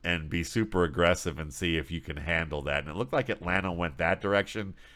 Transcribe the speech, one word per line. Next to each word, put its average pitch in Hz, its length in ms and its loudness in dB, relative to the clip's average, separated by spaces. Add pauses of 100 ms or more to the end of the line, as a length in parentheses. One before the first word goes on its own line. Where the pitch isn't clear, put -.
and 82 260 0
be 85 140 0
super 98 420 2
aggressive 85 540 2
and 76 160 -8
see 85 220 0
if 73 140 -2
you 85 100 -4
can 76 160 -8
handle 76 460 -2
that. 71 180 0
And 73 80 -6
it 76 80 -8
looked 123 160 -4
like 147 160 0
Atlanta 92 440 -2
went 85 260 -2
that 87 220 2
direction 101 540 0 (220)